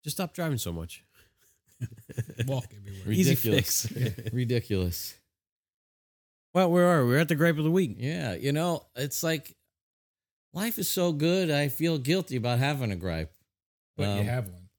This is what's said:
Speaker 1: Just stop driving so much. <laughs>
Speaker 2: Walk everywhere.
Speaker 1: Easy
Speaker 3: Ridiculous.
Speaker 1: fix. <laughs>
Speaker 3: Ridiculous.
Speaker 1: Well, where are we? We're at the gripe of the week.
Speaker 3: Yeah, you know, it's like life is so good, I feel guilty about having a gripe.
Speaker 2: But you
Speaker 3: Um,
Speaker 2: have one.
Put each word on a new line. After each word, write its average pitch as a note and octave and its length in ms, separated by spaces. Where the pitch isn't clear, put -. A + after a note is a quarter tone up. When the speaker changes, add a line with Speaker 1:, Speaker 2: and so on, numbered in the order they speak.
Speaker 1:
Just D3+ 120
stop F3+ 180
driving D#3 240
so F2 140
much. D#2+ 320
<laughs> B2+ 40
Speaker 2:
Walk C3+ 200
everywhere. G2 360
Speaker 1:
Easy F3 180
Speaker 3:
Ridiculous. - 560
Speaker 1:
fix. A2 460
<laughs> - 0
Speaker 3:
Ridiculous. A2+ 840
Speaker 1:
Well, F3 160
where F3 160
are D#3+ 180
we? A#2+ 80
We're C#3 60
at D#3+ 100
the E3+ 60
gripe D#3 240
of D#3 60
the D#3+ 60
week. E3+ 280
Speaker 3:
Yeah, C3+ 360
you C#3 180
know, E3 340
it's C3+ 260
like D#3+ 320
life A3 240
is F3 100
so F3 240
good, E3 380
I C#3+ 180
feel D#3+ 300
guilty C#3+ 380
about A#2+ 220
having C3+ 320
a F#2+ 60
gripe. E2 360
Speaker 2:
But G2+ 80
you G2+ 60
Speaker 3:
Um, G#2 60
Speaker 2:
have A#2 220
one. F2+ 200